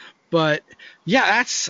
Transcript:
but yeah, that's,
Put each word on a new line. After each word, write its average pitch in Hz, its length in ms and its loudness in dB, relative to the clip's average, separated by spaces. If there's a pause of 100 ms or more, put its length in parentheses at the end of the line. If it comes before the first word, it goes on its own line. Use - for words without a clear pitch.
(300)
but 156 340 0 (400)
yeah, 220 220 0
that's, 220 440 -2